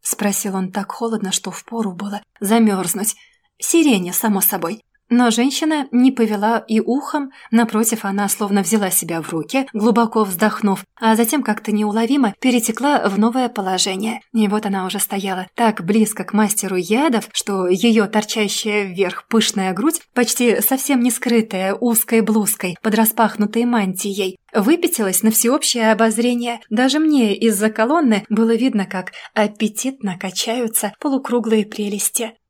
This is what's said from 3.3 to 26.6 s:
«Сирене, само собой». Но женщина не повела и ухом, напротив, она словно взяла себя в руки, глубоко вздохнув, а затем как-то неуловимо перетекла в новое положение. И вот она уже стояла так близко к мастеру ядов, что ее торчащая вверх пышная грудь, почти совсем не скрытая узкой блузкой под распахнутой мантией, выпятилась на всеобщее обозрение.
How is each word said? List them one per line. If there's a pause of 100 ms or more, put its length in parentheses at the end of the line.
«Сирене,
само
собой». (280)
Но
женщина
не
повела
и
ухом, (200)
напротив,
она
словно
взяла
себя
в
руки,
глубоко
вздохнув, (160)
а
затем
как-то
неуловимо
перетекла
в
новое
положение. (140)
И
вот
она
уже
стояла
так
близко
к
мастеру
ядов,
что
ее
торчащая
вверх
пышная
грудь, (100)
почти
совсем
не
скрытая
узкой
блузкой
под
распахнутой
мантией, (140)
выпятилась
на
всеобщее
обозрение.